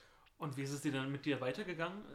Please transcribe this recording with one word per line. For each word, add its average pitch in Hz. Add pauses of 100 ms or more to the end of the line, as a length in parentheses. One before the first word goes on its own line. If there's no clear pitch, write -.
(380)
Und 143
wie 139
ist 139
es 143
dir 151
dann 135
mit 139
dir 135
weitergegangen, 180 (120)